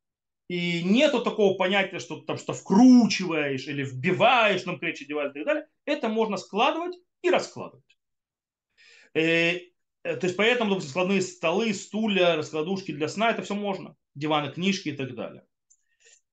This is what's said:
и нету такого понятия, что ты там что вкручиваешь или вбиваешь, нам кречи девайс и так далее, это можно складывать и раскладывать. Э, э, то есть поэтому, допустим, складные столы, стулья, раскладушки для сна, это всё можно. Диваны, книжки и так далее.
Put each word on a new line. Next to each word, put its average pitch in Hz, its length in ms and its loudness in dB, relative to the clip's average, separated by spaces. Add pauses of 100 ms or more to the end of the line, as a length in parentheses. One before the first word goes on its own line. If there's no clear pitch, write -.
(500)
и 175 340 -4
нету 240 380 2
такого 202 360 2
понятия, 185 420 0
что 156 160 -12
ты - 100 -16
там 143 120 -6
что - 160 -8
вкручиваешь 185 1120 6
или 143 160 -6
вбиваешь, 185 840 2
нам 175 140 -8
кречи 156 260 -8
девайс 143 260 -6
и - 20 -18
так 147 120 -10
далее, 302 220 -2 (180)
это 285 240 -2
можно 214 280 -2
складывать 311 580 -2 (260)
и 349 80 0
раскладывать. - 680 -4 (1200)
Э, 165 440 2 (440)
э, 165 120 -6
то 180 120 -4
есть 175 100 -4
поэтому, 220 340 2
допустим, 156 200 -4
складные 185 300 0
столы, 202 520 -2
стулья, 190 640 0
раскладушки 156 560 -6
для 147 160 -4
сна, 220 240 -2
это 214 100 -4
всё 202 140 -6
можно. 180 400 -8 (200)
Диваны, 147 360 -2
книжки 190 380 -2
и 131 80 -8
так 131 180 -8
далее. - 280 -12 (880)